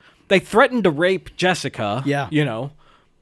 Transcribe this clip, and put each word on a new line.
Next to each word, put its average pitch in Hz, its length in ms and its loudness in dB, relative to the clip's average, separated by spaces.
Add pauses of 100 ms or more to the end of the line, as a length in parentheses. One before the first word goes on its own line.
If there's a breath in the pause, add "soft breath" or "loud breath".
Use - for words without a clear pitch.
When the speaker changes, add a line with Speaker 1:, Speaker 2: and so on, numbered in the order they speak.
(260 soft breath)
Speaker 1:
they 196 140 4
threatened 247 420 2
to 185 80 4
rape 165 460 -2
Jessica. 127 680 -2
Speaker 2:
Yeah. 143 280 -2
Speaker 1:
You 151 120 2
know, 131 280 -6 (500 soft breath)